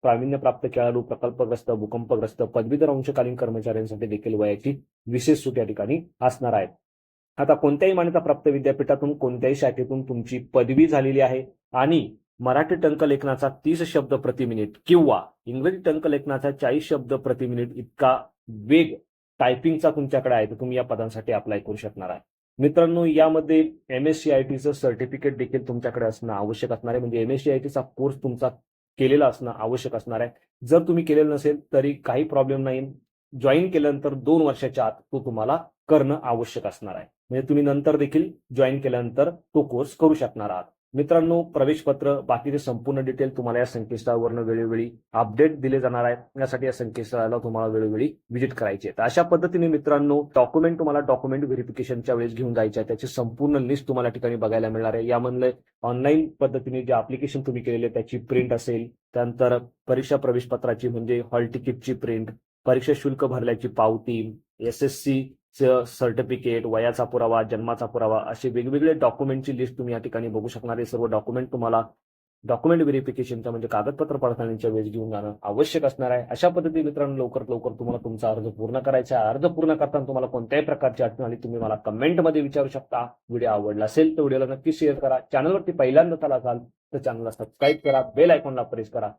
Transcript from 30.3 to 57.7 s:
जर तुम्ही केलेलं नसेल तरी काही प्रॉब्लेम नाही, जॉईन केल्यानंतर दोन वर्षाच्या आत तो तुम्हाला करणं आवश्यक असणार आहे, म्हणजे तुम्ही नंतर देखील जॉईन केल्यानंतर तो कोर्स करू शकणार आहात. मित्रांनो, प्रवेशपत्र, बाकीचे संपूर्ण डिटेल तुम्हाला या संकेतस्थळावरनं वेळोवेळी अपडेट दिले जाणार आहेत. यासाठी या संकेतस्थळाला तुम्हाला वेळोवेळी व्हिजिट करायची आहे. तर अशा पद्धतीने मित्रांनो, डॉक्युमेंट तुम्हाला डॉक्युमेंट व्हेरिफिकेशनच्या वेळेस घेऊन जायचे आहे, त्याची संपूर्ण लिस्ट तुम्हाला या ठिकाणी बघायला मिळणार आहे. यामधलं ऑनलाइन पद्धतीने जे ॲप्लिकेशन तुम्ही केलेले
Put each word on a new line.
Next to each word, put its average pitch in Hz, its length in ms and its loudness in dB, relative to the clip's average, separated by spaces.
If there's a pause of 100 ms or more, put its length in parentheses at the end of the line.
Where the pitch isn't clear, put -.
जर 165 220 4
तुम्ही 170 180 2
केलेलं 151 240 4
नसेल 147 300 0 (140)
तरी 143 200 2
काही 135 300 -2
प्रॉब्लेम 135 380 0
नाही, 135 320 -4 (400)
जॉईन 139 380 4
केल्यानंतर 147 420 0
दोन 143 280 4
वर्षाच्या 135 440 0
आत 110 60 0
तो - 340 -8
तुम्हाला 120 320 0 (300)
करणं 143 360 4
आवश्यक 117 440 -4
असणार 95 280 -10
आहे, 90 100 -12 (240)
म्हणजे 131 200 -2
तुम्ही 147 140 4
नंतर 143 340 2
देखील 156 320 0 (260)
जॉईन 131 260 4
केल्यानंतर 123 480 0
तो 165 320 0
कोर्स 139 340 -2
करू 156 180 6
शकणार 113 360 -4
आहात. 90 140 -6 (300)
मित्रांनो, 165 500 2
प्रवेशपत्र, 143 800 0
बाकीचे 135 360 -2
संपूर्ण 135 480 -4
डिटेल 131 320 -2
तुम्हाला 120 220 -2
या 123 60 4
संकेतस्थळावरनं 117 760 -2
वेळोवेळी 113 480 -2 (240)
अपडेट 113 480 2
दिले 131 180 0
जाणार 123 260 0
आहेत. 120 120 0 (220)
यासाठी 131 260 -2
या 131 60 0
संकेतस्थळाला 117 640 -4
तुम्हाला 113 360 -2
वेळोवेळी 110 340 0 (220)
व्हिजिट 127 240 -4
करायची 98 340 -4
आहे. - 100 -8
तर 113 60 0
अशा 123 200 2
पद्धतीने 170 440 2
मित्रांनो, 147 540 2 (140)
डॉक्युमेंट 160 440 4
तुम्हाला 147 200 0
डॉक्युमेंट 139 440 0
व्हेरिफिकेशनच्या 123 720 -4
वेळेस 117 200 -4
घेऊन 120 180 -4
जायचे 110 260 0
आहे, 110 80 -4
त्याची 117 200 -6
संपूर्ण 131 580 0
लिस्ट 139 220 -2
तुम्हाला 127 200 0
या 117 60 -2
ठिकाणी 120 220 -4
बघायला 110 340 0
मिळणार 110 240 -2
आहे. 113 140 -2
यामधलं 123 420 2 (320)
ऑनलाइन 139 460 2 (120)
पद्धतीने 127 420 -2
जे 123 120 0
ॲप्लिकेशन 131 480 -2
तुम्ही 123 220 -6
केलेले 117 260 -2